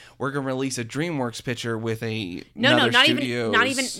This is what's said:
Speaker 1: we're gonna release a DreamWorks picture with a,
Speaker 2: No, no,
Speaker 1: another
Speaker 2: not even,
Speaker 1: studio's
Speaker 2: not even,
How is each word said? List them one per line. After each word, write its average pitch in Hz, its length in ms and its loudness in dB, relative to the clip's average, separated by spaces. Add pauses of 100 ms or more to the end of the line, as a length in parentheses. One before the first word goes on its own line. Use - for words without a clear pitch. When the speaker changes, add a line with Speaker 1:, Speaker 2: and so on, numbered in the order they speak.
(180)
Speaker 1:
we're 135 120 -2
gonna 139 160 -4
release 131 320 -2
a 120 60 -2
DreamWorks 135 580 -4
picture 117 360 -4
with 113 240 -4
a, 110 420 -6 (100)
Speaker 2:
No, 247 160 4
no, - 60 6
Speaker 1:
another 240 160 4
Speaker 2:
not 254 160 6
even, - 140 2
Speaker 1:
studio's 233 300 -2
Speaker 2:
not 233 140 4
even, 269 180 -2 (160)